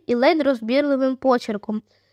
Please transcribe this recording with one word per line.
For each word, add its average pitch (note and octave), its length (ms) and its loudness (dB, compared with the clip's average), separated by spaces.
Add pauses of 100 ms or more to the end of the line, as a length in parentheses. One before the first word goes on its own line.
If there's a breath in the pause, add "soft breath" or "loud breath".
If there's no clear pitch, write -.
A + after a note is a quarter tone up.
і A#3+ 80 -2
ледь D4 280 2
розбірливим C4 760 0
почерком, A3 640 -2 (300)